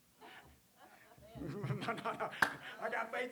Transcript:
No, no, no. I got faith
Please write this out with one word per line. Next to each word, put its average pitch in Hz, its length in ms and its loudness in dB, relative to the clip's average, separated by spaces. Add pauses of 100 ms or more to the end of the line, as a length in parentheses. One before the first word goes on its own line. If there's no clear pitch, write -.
(1900)
No, 233 60 4
no, 226 260 0
no. 208 100 4 (520)
I 220 80 2
got 226 240 0
faith 247 180 0